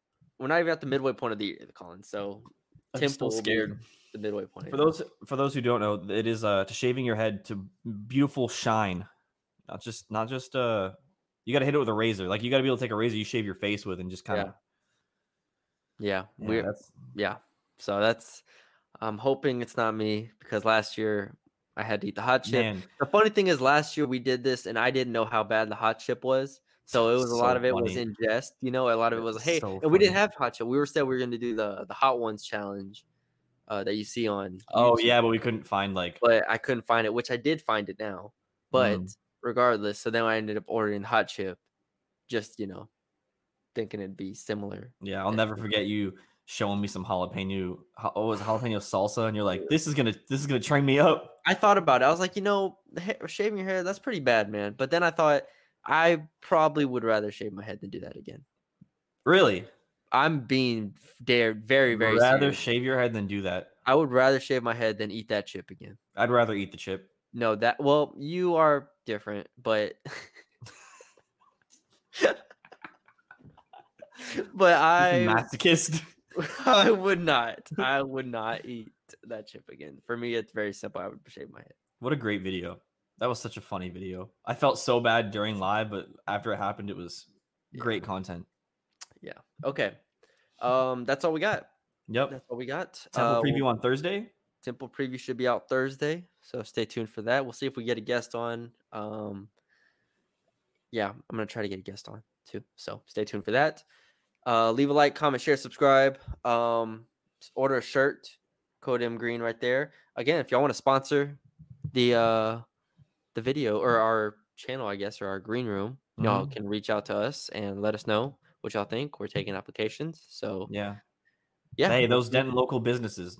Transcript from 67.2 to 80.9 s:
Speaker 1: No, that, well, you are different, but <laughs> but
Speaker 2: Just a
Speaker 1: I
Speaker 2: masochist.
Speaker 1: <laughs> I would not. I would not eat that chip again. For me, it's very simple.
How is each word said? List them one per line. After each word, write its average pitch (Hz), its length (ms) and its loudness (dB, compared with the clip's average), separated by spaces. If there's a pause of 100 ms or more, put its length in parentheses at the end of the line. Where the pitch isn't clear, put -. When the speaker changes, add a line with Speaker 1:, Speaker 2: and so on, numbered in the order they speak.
Speaker 1:
No, 113 220 0
that, 113 260 0
well, 147 380 4
you 170 380 -2
are 147 320 4 (180)
different, 104 400 -6 (160)
but 107 320 0 (100)
<laughs> - 60 -14 (2000)
but - 180 2 (2000)
Speaker 2:
Just - 160 -6 (100)
a 190 40 10 (120)
Speaker 1:
I 170 520 6
Speaker 2:
masochist. 156 760 2 (340)
Speaker 1:
<laughs> - 300 -4
I 214 240 8
would 190 300 2
not. 127 480 0 (100)
I 139 240 2
would 131 240 -6
not 113 380 -6
eat 117 280 -12 (340)
that 110 220 -12
chip - 200 -20
again. 71 380 -18
For 117 100 -6
me, 120 180 -4
it's 110 180 -4
very 104 200 -4
simple. 101 280 -10